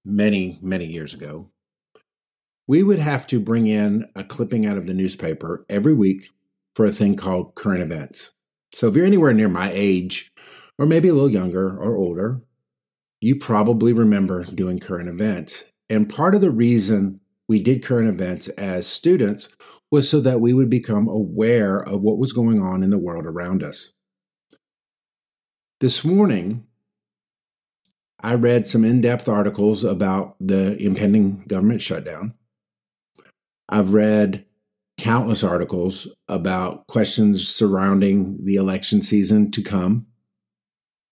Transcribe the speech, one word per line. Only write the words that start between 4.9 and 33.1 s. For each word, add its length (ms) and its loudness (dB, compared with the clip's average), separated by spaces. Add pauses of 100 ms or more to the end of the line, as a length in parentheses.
newspaper 760 -6
every 260 2
week 360 0 (440)
for 120 2
a 40 2
thing 240 2
called 400 -6
current 300 -2
events. 480 -12 (420)
So 140 0
if 80 2
you're 100 4
anywhere 260 6
near 160 4
my 240 -2
age, 600 -2 (440)
or 100 0
maybe 200 4
a 80 4
little 160 4
younger 480 -2
or 180 -4
older, 440 -4 (800)
you 160 2
probably 560 2
remember 500 2
doing 380 -6
current 280 -8
events. 640 -6 (180)
And 200 0
part 260 2
of 60 4
the 100 4
reason 680 2 (260)
we 160 2
did 220 0
current 240 0
events 400 -6
as 400 -8
students 600 0 (440)
was 180 2
so 120 4
that 180 0
we 120 2
would 160 4
become 380 0
aware 720 0
of 220 -4
what 180 0
was 140 -2
going 280 2
on 220 -2
in 80 0
the 80 2
world 260 -6
around 380 -4
us. 300 -12 (1900)
This 240 0
morning, 640 0 (1500)
I 140 -2
read 320 4
some 180 4
in-depth 440 2
articles 560 0
about 560 -2
the 360 0
impending 680 0
government 360 0
shutdown. 520 -10 (1300)